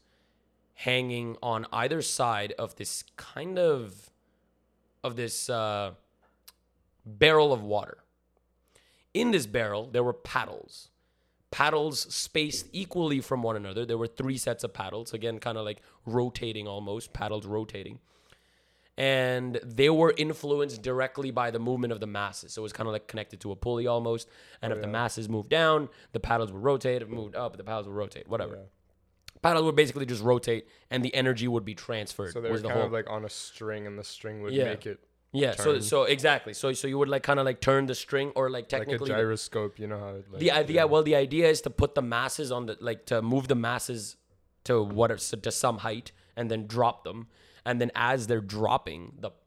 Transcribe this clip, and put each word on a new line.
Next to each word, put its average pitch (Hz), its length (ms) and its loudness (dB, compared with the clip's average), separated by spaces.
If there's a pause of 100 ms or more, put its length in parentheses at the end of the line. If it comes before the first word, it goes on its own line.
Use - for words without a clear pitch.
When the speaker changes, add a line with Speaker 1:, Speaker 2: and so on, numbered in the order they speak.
(720)
Speaker 1:
hanging 123 680 -2
on 113 280 -2
either 135 300 0
side 107 560 0
of 110 200 -6
this - 260 -8 (120)
kind 180 440 -8
of, 131 500 2 (920)
of 123 120 -4
this, 117 360 -4
uh, 104 400 0 (1120)
barrel 147 480 6
of 113 80 -2
water. 104 380 -6 (1120)
In 240 180 2
this 160 140 2
barrel, 107 460 -2
there 120 120 2
were 123 100 2
paddles. - 760 -6 (600)
Paddles 147 480 2 (140)
spaced - 600 -2
equally 170 480 0
from 123 220 -2
one 113 120 0
another. 101 300 -6
There 117 120 -2
were 113 100 -2
three 131 300 -4
sets 120 280 -4
of - 80 -8
paddles, 107 400 -8
again, 113 260 -4
kinda, 113 220 -6
like, 104 200 -8 (240)
rotating 117 640 -2
almost, 104 460 -8
paddles 104 320 -4
rotating. 107 540 -6 (960)
And 127 680 2
they 127 260 6
were 160 280 6
influenced 143 640 -2
directly 131 480 -2
by 120 220 0
the 117 80 -2
movement 123 320 0
of 110 80 -4
the 107 80 -6
masses. 101 460 -6
So 110 80 -10
it - 20 -6
was 104 100 -10
kinda, 110 180 -4
like, 107 160 -4
connected 107 340 -10
to 104 100 -8
a 98 40 -6
pulley 120 320 -2
almost. 117 420 0 (320)
And 113 100 -4
Speaker 2:
Oh, 107 60 -2
Speaker 1:
if 107 40 -6
the 104 60 -6
Speaker 2:
yeah. 104 60 -4
Speaker 1:
masses 113 340 -2
moved 110 220 -4
down, 156 400 4 (240)
the 113 60 -2
paddles 113 320 0
would 98 120 -10
rotate. 127 380 2
If 107 80 -12
it - 40 -8
moved 110 220 -8
up, 117 220 -4
the 95 60 -14
paddles 107 240 -6
would 98 80 -10
rotate, 101 320 -8
whatever. 101 280 -4
Speaker 2:
Yeah. 98 60 -14 (800)
Speaker 1:
Paddles 165 240 4
would 156 100 2
basically 143 300 4
just 120 180 -4
rotate, 117 440 2 (220)
and 127 140 0
the 127 100 -2
energy 127 340 2
would 117 180 0
be 107 100 -8
transferred, 104 560 -6
Speaker 2:
So 123 100 -6
they 117 80 -4
Speaker 1:
was 113 120 0
Speaker 2:
were 110 80 -4
Speaker 1:
the 123 40 -2
Speaker 2:
kind 120 60 2
Speaker 1:
whole 110 80 2
Speaker 2:
of, 113 60 -4
like, 110 160 -2
on 107 160 -6
a 104 40 -8
string, 107 560 -8
and 101 140 -10
the 101 40 -10
string 107 380 -10
would 104 120 -4
Speaker 1:
Yeah. 135 120 4
Speaker 2:
make 107 200 -6
it 104 140 -8 (340)
Speaker 1:
Yeah, 135 180 2
so, 104 220 2
Speaker 2:
turn. 127 80 2
Speaker 1:
so 131 240 4
exactly. 135 480 2
So, 135 180 -2
so 131 160 -4
you 135 100 -2
would, 139 120 4
like, 139 140 0
kinda, 139 200 4
like, 131 160 0
turn 135 280 4
the 127 80 -2
string, 139 420 -2
or, 131 120 2
like, 127 220 -6
Speaker 2:
Like 127 100 0
a 107 40 -4
Speaker 1:
technically 135 240 -2
the 107 60 2
Speaker 2:
gyroscope, 110 600 -2
you 107 100 -8
know 104 120 -6
how 101 160 -8
it, 98 160 -14
like, - 80 -10
Speaker 1:
the 165 120 6
idea, 151 260 2
Speaker 2:
yeah. 165 80 6
Speaker 1:
well, 151 180 6
the 151 120 6
idea 143 340 6
is 156 120 4
to - 80 -4
put 143 260 2
the 143 60 4
masses 123 520 -2
on 123 140 -4
the, 107 120 -6
like, 113 280 -6
to 117 140 2
move 127 280 2
the 139 60 6
masses 117 600 -4 (480)
to 120 180 4
what, 104 280 4 (100)
to 110 320 -4
some 113 280 0
height 110 340 -6 (240)
and 117 120 -2
then 110 180 -2
drop 117 360 2
them. 113 240 -10 (400)
And 120 140 2
then 123 140 2
as 120 320 2
they're 113 140 2
dropping, 104 800 -2
the 104 120 -10 (160)